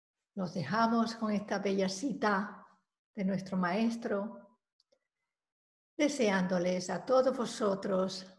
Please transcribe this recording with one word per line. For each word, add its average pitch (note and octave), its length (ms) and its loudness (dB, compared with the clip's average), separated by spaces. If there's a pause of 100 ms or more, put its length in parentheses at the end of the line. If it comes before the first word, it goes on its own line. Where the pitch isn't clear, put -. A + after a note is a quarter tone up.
(360)
nos F#3 180 -6
dejamos A3+ 600 2
con G#3+ 160 -2
esta G3+ 260 -2
bella G3 300 2
cita G#3 760 -2 (480)
de G3+ 120 -4
nuestro F#3+ 320 -2
maestro, G#3 1000 -2 (1400)
deseándoles F#3 920 2
a F3+ 160 -4
todos C4 320 4
vosotros G3 880 -2 (140)